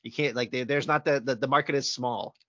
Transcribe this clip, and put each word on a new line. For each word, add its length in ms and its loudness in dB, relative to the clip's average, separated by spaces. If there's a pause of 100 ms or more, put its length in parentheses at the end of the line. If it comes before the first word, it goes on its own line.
You 100 -14
can't, 240 0
like, 140 -2
there, 140 -2
there's 220 0
not 180 2
the, 200 4
the, 120 0
the 120 -2
market 260 2
is 180 -2
small 420 -4 (140)